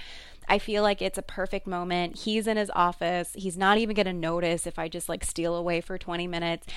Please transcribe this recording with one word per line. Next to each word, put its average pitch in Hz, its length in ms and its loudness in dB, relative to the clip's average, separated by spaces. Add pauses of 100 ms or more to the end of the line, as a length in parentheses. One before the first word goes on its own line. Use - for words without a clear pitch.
(500)
I 202 100 4
feel 208 240 0
like 202 180 2
it's 190 160 0
a 190 60 -4
perfect 190 440 -4
moment. 175 520 -2
He's 220 280 0
in 220 100 2
his 208 160 0
office. 175 640 2
He's 190 220 -4
not 196 200 6
even 214 180 2
gonna 185 180 2
notice 170 540 0
if 170 120 -6
I 165 100 -2
just, 170 180 -6
like, 165 160 -4
steal 170 320 0
away 170 240 0
for 185 180 -6
twenty 175 300 -4
minutes. 170 500 -2